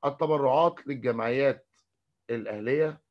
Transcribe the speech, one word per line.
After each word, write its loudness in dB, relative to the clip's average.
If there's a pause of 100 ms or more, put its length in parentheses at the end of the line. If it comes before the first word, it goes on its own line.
التبرعات 2
للجمعيات 0 (600)
الأهلية -4